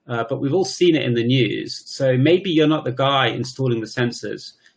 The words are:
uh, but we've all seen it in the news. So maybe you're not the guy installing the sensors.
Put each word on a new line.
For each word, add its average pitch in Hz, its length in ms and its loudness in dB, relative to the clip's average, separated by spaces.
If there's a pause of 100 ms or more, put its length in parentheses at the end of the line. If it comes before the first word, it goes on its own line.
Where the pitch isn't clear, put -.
uh, 117 200 -4
but 117 140 -6
we've 139 120 -2
all 190 120 0
seen 175 300 2
it 143 80 0
in 123 100 0
the 117 100 0
news. 117 600 0
So 131 320 0
maybe 175 320 4
you're 156 180 4
not 151 160 0
the 131 80 -2
guy 135 360 0
installing 120 520 -2
the 107 60 -6
sensors. 107 680 -6 (240)